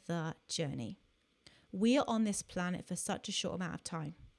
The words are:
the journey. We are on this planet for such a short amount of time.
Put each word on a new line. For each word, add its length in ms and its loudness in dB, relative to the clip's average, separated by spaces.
the 300 -2
journey. 520 -4
We 260 6
are 80 4
on 160 2
this 200 2
planet 440 -4
for 80 -6
such 340 -4
a 40 -4
short 240 -2
amount 180 -4
of 80 -10
time. 320 -6